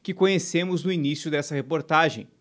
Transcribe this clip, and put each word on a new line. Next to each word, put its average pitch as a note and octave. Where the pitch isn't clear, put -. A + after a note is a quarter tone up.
que F#3+
conhecemos F3+
no F#3
início D3+
dessa D3
reportagem, D3